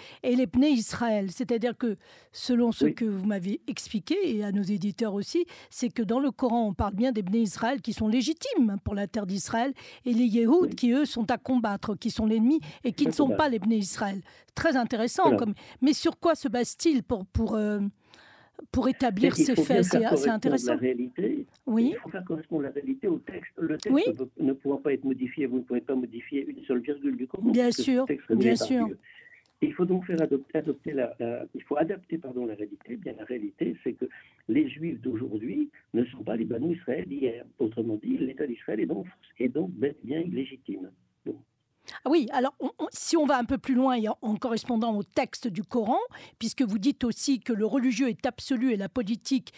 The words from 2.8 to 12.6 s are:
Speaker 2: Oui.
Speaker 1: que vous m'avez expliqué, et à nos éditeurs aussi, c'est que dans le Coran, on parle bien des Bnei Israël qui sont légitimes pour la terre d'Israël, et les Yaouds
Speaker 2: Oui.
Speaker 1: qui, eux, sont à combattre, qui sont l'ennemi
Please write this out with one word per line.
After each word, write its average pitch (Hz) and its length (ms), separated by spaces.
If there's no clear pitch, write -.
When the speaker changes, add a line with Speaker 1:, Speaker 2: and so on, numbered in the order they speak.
Speaker 2:
Oui. - 80
Speaker 1:
que - 100
vous 196 220
m'avez 202 420
expliqué, - 560
et 220 200
à 202 80
nos 202 100
éditeurs 202 540
aussi, 320 300
c'est - 200
que 240 120
dans 226 160
le 277 100
Coran, 233 380
on 196 60
parle 202 200
bien 233 180
des 214 120
Bnei 196 180
Israël 226 400
qui 220 120
sont 220 140
légitimes 247 800
pour 202 80
la 202 140
terre 208 180
d'Israël, 226 480
et 247 80
les 233 140
Yaouds 233 400
Speaker 2:
Oui. 185 80
Speaker 1:
qui, 240 160
eux, 277 140
sont 233 260
à 233 80
combattre, 220 580
qui 220 140
sont 220 160
l'ennemi 226 320